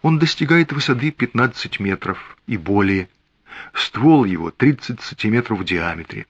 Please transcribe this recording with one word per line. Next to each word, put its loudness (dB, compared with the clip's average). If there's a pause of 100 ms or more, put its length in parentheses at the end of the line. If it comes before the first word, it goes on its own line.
Он 4
достигает 2
высоты -2
пятнадцать -2
метров -4 (100)
и -4
более. 0 (640)
Ствол 4
его -2
тридцать 0
сантиметров -2
в -6
диаметре. -6